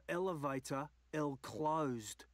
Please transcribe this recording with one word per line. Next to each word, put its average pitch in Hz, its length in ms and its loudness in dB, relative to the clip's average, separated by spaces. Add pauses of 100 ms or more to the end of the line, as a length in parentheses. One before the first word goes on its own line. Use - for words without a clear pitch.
elevator, 147 800 0 (240)
L 147 280 0
closed. 135 920 0